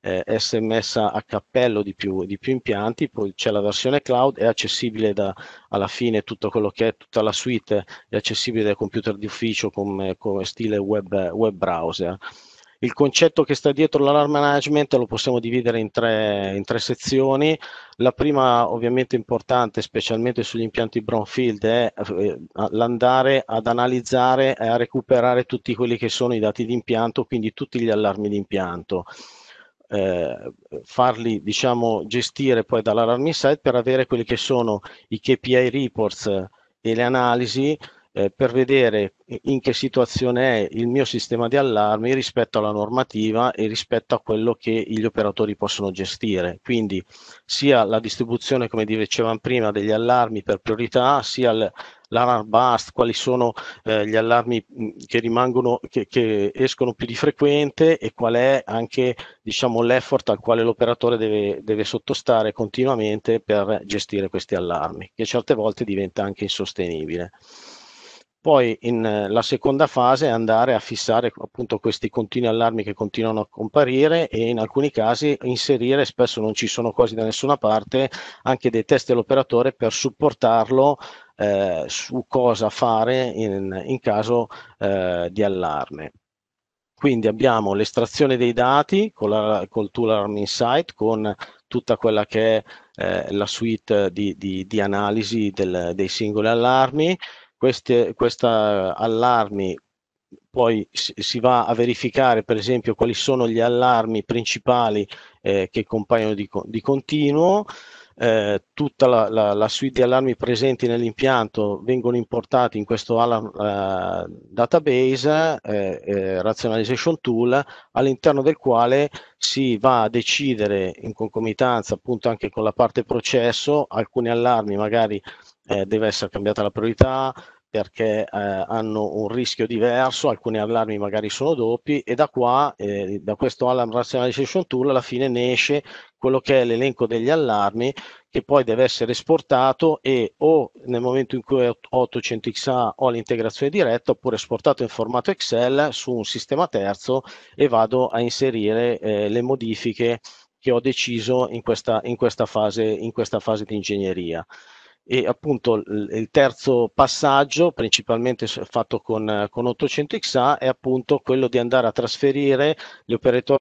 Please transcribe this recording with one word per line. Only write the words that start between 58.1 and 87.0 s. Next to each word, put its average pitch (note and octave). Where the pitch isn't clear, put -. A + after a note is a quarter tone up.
qual A#2
è C3
anche, A#2+
diciamo, A#2
l'effort B2+
al G#2
quale A#2
l'operatore A#2
deve, G#2+
deve G#2+
sottostare A2
continuamente A2+
per G#2
gestire G2
questi -
allarmi, E2+
che A2+
certe B2
volte A2
diventa G2
anche G2
insostenibile. F2
Poi B2+
in, A#2
eh, G#2
la G#2+
seconda C#3
fase C3
è -
andare A2+
a A2
fissare A#2
appunto -
questi -
continui A#2+
allarmi A2+
che G2
continuano A2
a G#2+
comparire C#3+
e A2+
in A#2+
alcuni C3+
casi B2
inserire, B2+
spesso -
non G#2+
ci A2
sono A#2
quasi A2+
da A2
nessuna C3+
parte, A2
anche B2+
dei A2+
test -
dell'operatore B2+
per A2+
supportarlo, C3
eh, G2
su -
cosa A#2
fare A#2+
in, G2
in C3
caso, A2
eh, F2+
di G2+
allarme. D#2
Quindi A#2